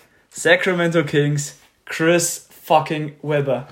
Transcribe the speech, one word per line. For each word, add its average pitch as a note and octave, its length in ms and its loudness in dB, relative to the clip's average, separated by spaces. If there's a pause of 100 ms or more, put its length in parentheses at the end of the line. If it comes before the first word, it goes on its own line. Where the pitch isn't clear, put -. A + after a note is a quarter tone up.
<laughs> - 280 -20
Sacramento E3+ 760 0
Kings, D3 540 -2 (260)
Chris E3+ 640 0 (160)
fucking D#3 600 0
Webber. C#3 500 -2